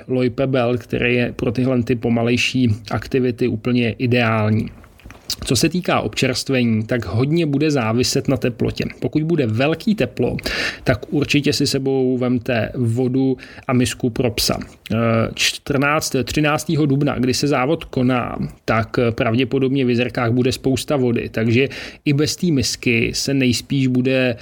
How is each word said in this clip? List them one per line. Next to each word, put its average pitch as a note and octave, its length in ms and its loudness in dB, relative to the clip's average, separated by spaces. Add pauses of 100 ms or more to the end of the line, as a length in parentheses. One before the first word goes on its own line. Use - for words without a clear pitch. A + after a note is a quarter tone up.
Loipe B2+ 400 0
Belt, B2 360 0
který B2 320 0
je A#2+ 200 0
pro A#2+ 160 -2
tyhle B2+ 320 0
ty B2+ 120 0
pomalejší A#2 720 0 (240)
aktivity B2 560 -2
úplně A2+ 440 0
ideální. A2 800 2 (760)
Co C3+ 100 0
se - 140 2
týká E3 320 0
občerstvení, A#2+ 800 0
tak A#2 220 -2
hodně C#3+ 400 0
bude D3 260 0
záviset B2 560 0
na C3+ 100 2
teplotě. A#2+ 480 -2 (140)
Pokud D3+ 240 -2
bude D#3 240 0
velký D#3 480 0
teplo, B2 420 -2 (460)
tak - 260 0
určitě D3 440 0
si C#3+ 140 0
sebou C3 500 0
vemte B2 580 -2
vodu B2+ 640 0 (300)
a C3 60 0
misku B2 360 2
pro A#2 220 0
psa. - 280 -2 (320)
Eh, G#2+ 40 0 (380)
čtrnáct, C#3+ 920 -2
třináctého D3+ 640 0
dubna, C3+ 340 0
kdy B2+ 140 2
se D3 140 0
závod C#3+ 380 0
koná, B2 520 0 (280)
tak, A2 340 0
eh, A#2 120 2
pravděpodobně C3 760 0
v B2 40 2
jezerkách A#2+ 420 0
bude B2 200 2
spousta C3 440 0
vody, A#2+ 340 0
takže A#2 400 2 (360)
i D3+ 80 2
bez C#3+ 220 0
té F#3 120 -2
misky A#2+ 640 0
se - 200 -2
nejspíš C3 540 0
bude, B2+ 540 2